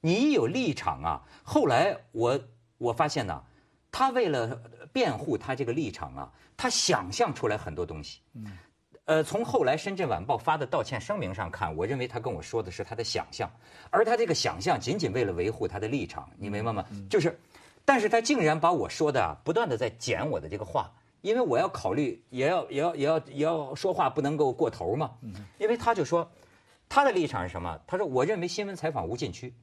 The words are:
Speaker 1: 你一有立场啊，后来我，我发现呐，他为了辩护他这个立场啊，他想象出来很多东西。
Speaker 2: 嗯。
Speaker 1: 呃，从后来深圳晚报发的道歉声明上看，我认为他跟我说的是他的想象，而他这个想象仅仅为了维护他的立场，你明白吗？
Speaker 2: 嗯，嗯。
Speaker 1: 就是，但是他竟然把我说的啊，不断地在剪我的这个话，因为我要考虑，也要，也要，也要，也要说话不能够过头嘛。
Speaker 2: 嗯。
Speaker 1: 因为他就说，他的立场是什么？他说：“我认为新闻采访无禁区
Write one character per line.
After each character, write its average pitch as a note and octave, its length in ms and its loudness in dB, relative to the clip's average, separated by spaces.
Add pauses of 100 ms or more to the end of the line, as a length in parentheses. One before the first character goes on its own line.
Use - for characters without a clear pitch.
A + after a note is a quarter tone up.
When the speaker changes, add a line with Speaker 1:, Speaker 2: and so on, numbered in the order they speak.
Speaker 1:
你 D#3+ 120 2
一 C4 200 4
有 D3 160 4
立 G3 260 0
场 C#2 280 -4
啊， D#2 200 -2 (220)
后 C#4+ 220 2
来 C3 300 4 (140)
我， A#2+ 280 2 (400)
我 A#2 140 0
发 D3+ 140 0
现 C#3+ 180 -2
呐， D#2 160 -6 (520)
他 C4 180 2
为 A#3+ 180 2
了 A#2+ 320 0 (340)
辩 A#3+ 180 2
护 - 240 -2
他 - 180 -4
这 A#2+ 80 -4
个 A#2 120 -2
立 C3+ 180 -2
场 C2+ 240 -10
啊， C#2 160 -10 (240)
他 B3+ 140 0
想 G#2 420 0
象 F3+ 220 2
出 - 140 -2
来 G#2+ 100 0
很 - 160 -8
多 F2 100 -4
东 D#2 180 -10
西。 - 180 -16 (120)
Speaker 2:
嗯。 A2 140 -14 (580)
Speaker 1:
呃， D#3 180 2
从 G3 220 -2
后 A3+ 200 2
来 C3 120 4
深 G3 180 -6
圳 F3 140 -2
晚 F#2+ 160 -2
报 A#2+ 140 0
发 C#3 180 0
的 D3 80 -2
道 C#3 180 0
歉 A#2+ 160 -4
声 G3+ 200 -4
明 F#2+ 160 -4
上 F#2 160 -6
看， D#2+ 260 2
我 F2 100 2
认 C3 120 0
为 B2 100 -2
他 A#2+ 100 -6
跟 A#2 140 -4
我 D#2 80 -6
说 A2+ 220 -2
的 F#2 80 -6
是 - 120 -8
他 - 120 -8
的 A#2 100 -4
想 - 260 -2
象， - 200 -4 (400)
而 G3 120 6
他 A3+ 140 4
这 A3+ 80 4
个 E3+ 80 2
想 E2+ 260 0
象 A#2+ 220 0
仅 D#3+ 180 -2
仅 B2 140 0
为 A#2+ 120 2
了 G2 100 0
维 F2+ 160 0
护 A2 180 -4
他 F#2+ 100 -6
的 G2+ 80 -4
立 A#2 200 -2
场， - 320 -12
你 G2+ 100 -8
明 G#2 160 -4
白 A#2 80 -2
吗？ G2+ 180 -4
Speaker 2:
嗯， G2+ 100 -10
嗯。 G2 100 -14
Speaker 1:
就 G3+ 100 4
是， - 180 0 (460)
但 C4+ 160 6
是 G#3 80 2
他 A#3 100 4
竟 A#3 200 2
然 D#3 200 4
把 E3 140 4
我 G#2+ 160 0
说 D3+ 240 0
的 C3 80 4
啊， E2 240 0
不 D#3 80 -2
断 A3 160 2
地 B2 80 0
在 A2 140 0
剪 G#2 360 -4
我 A2 140 -2
的 D#2 80 -12
这 F2+ 80 -8
个 G#2 80 -6
话， - 260 -4 (300)
因 G#3 140 0
为 B3+ 80 2
我 C3+ 160 2
要 F#3 100 2
考 - 240 -4
虑， C3 380 -2
也 B2+ 160 0
要， E3 240 0
也 C#3 100 -2
要， E3+ 140 0
也 C#3+ 100 -2
要， D#3+ 220 4
也 C#3 180 -2
要 D3+ 300 -2
说 F#3 180 -2
话 D#3 160 2
不 C#3+ 140 -2
能 C#3+ 160 0
够 C#3+ 120 6
过 B2 200 2
头 F#2 260 -2
嘛。 D3 140 -2 (100)
Speaker 2:
嗯。 G#2+ 140 -12 (240)
Speaker 1:
因 G#3 100 0
为 A#3 80 4
他 A#3 180 2
就 F#3+ 80 0
说， E3 240 2 (640)
他 - 160 6
的 C4 80 6
立 F3+ 140 2
场 A2 160 -2
是 F2+ 80 -4
什 F2+ 100 -6
么？ E2+ 260 -6
他 F#3 120 -4
说 G3+ 100 0
：“我 B2+ 160 4
认 F#3+ 160 0
为 F3 80 -2
新 G3+ 180 -4
闻 G3 80 -8
采 D#3 160 -4
访 G2+ 160 -4
无 G2 80 -4
禁 B2 160 -6
区 B2 220 -12 (100)